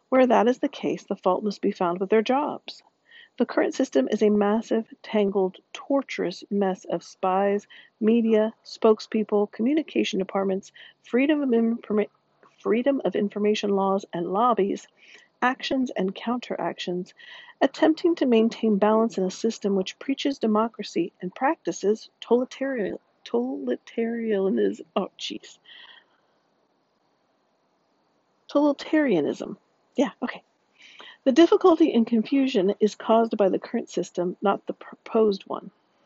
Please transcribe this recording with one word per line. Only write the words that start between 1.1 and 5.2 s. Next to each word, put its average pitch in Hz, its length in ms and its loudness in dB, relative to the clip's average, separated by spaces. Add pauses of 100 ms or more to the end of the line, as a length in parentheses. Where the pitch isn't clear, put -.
fault - 260 0
must 202 200 -6
be 202 100 0
found 175 260 -2
with 190 120 -4
their 220 100 4
jobs. - 640 -4 (560)
The 240 80 0
current - 260 -2
system 269 380 0
is 214 120 0
a 214 60 6
massive, 208 560 0 (180)
tangled, 196 540 0 (160)